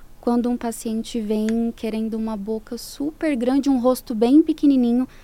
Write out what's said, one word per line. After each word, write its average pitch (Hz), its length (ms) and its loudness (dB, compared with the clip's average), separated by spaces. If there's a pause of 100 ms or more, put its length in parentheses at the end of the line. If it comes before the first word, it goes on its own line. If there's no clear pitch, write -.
(200)
quando 240 300 0
um 240 80 -2
paciente 226 640 -6
vem 220 560 -2
querendo 220 400 -4
uma 220 220 -6
boca 220 400 -8
super 302 580 -4
grande, 254 340 0
um 262 100 2
rosto 247 340 0
bem 240 300 6
pequenininho, 254 640 2 (160)